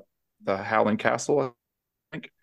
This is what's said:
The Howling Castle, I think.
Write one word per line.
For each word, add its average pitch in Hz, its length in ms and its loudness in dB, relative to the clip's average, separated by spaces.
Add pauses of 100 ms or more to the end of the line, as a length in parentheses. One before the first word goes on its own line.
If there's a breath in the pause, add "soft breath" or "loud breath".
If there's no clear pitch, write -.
(440)
The 98 120 0
Howling 107 400 2
Castle, 127 460 0
I 131 80 -2 (640)
think. - 180 -12 (120)